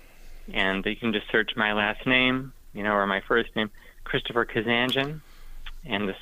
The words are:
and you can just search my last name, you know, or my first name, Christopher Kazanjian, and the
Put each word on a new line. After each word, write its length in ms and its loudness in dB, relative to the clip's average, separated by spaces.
and 320 2
you 120 0
can 160 0
just 180 -2
search 240 2
my 160 2
last 340 0
name, 460 4
you 100 -6
know, 80 2
or 160 4
my 140 2
first 340 2
name, 160 0
Christopher 420 0
Kazanjian, 760 0
and 240 -2
the 120 -4